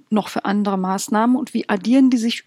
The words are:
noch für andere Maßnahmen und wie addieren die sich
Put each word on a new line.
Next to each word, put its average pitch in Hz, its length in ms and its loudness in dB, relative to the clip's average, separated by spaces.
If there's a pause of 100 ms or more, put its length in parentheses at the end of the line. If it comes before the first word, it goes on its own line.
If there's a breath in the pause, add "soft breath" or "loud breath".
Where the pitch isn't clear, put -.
noch 214 180 0
für - 160 -6
andere 202 340 -2
Maßnahmen 208 600 0
und - 160 -8
wie - 160 -4
addieren 233 400 4
die 247 80 2
sich 226 300 -4